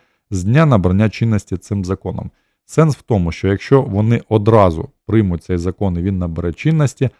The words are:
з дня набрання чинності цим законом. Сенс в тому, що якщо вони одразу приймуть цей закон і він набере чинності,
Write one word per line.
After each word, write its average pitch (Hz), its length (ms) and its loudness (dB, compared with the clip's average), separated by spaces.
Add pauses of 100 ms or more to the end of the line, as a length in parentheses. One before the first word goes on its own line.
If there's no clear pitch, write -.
(320)
з 90 120 -4
дня 135 220 2
набрання 101 440 2
чинності 107 480 -2
цим 101 280 -6
законом. - 460 -8 (340)
Сенс 156 320 0
в - 40 -20
тому, 90 300 0
що - 160 -6
якщо 113 340 2
вони 110 480 0
одразу 104 600 2 (160)
приймуть 98 380 0
цей 90 140 -4
закон 90 400 -4
і 85 40 -4
він 95 160 -2
набере 85 360 -4
чинності, 147 560 -2 (100)